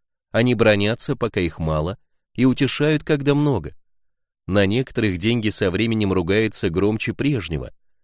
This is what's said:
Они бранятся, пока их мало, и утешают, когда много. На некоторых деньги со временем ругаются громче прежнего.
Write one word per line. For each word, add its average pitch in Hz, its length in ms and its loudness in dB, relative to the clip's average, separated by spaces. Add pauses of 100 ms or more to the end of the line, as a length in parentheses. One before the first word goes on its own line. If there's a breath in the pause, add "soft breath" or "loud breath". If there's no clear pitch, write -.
(320)
Они 120 220 2
бранятся, 107 640 2
пока 110 240 -2
их 87 200 -2
мало, 78 380 -2 (380)
и 123 100 2
утешают, 143 580 0
когда 143 320 0
много. 127 400 0 (720)
На 98 200 2
некоторых 110 500 -2
деньги 110 320 0
со 98 220 -2
временем 107 420 0
ругаются 101 560 0
громче 101 440 0
прежнего. 87 580 -4 (320)